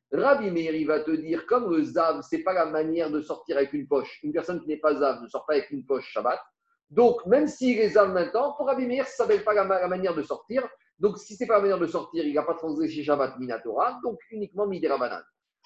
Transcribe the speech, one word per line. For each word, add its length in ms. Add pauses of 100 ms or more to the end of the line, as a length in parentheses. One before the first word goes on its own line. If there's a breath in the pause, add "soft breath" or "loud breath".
(120)
Rabbi 400
Meir, 240
il 100
va 160
te 100
dire, 360
comme 240
le 120
zav, 380
c'est 220
pas 100
la 140
manière 440
de 100
sortir 360
avec 160
une 140
poche. 360
Une 80
personne 300
qui 60
n'est 100
pas 180
zav 280
ne 40
sort 200
pas 60
avec 180
une 140
poche 260
Shabbat. 280 (520)
Donc, 340
même 220
s'il 320
est 100
zav 240
maintenant, 420
pour 120
Rabbi 180
Meir, 220
ça 160
ne 60
s'appelle 140
pas 120
la 80
ma-, 180
la 60
manière 280
de 60
sortir. 460 (320 soft breath)
Donc, 180
si 180
c'est 120
pas 80
la 60
manière 180
de 80
sortir, 360
il 120
n'a 80
pas 100
transgressé 500
Shabbat 360
Minatora, 640
donc 160 (100)
uniquement 380
Midirabanan. 540 (440)